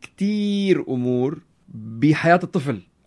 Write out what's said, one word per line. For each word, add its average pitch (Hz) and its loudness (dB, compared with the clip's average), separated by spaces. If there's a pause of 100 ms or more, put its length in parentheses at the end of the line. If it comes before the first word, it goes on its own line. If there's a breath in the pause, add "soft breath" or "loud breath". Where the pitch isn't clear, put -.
كتير 202 -2
أمور 123 -2 (260)
بحياة 143 2
الطفل 139 -4 (240)